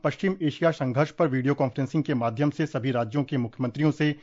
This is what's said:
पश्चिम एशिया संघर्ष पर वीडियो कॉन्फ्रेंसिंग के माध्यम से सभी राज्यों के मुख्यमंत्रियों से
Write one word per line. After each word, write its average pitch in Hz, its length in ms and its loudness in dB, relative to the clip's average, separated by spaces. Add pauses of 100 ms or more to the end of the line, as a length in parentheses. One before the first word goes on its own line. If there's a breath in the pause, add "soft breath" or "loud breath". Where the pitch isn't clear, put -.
पश्चिम 190 380 0
एशिया 160 300 0
संघर्ष 139 400 0
पर 170 160 2
वीडियो 131 260 0
कॉन्फ्रेंसिंग 139 500 0
के 151 100 -2
माध्यम 120 360 0
से 156 160 -2
सभी 135 260 -2
राज्यों 120 320 0
के 139 140 -4
मुख्यमंत्रियों 127 540 0
से 151 320 0